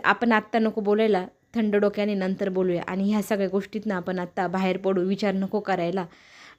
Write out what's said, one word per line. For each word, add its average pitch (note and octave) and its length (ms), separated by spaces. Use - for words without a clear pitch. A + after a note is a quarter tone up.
आपण A#3 280
आत्ता G#3+ 260
नको A3 220
बोलायला, G#3 460
थंड G#3+ 220
डोक्याने G3+ 380
नंतर F#3+ 340
बोलूया F#3 380
आणि G3 240
ह्या G#3+ 120
सगळ्या G3 260
गोष्टीतनं G3+ 460
आपण F#3 240
आत्ता F3+ 280
बाहेर F#3 300
पडू, F#3+ 240
विचार F#3+ 340
नको F#3+ 260
करायला," F3+ 460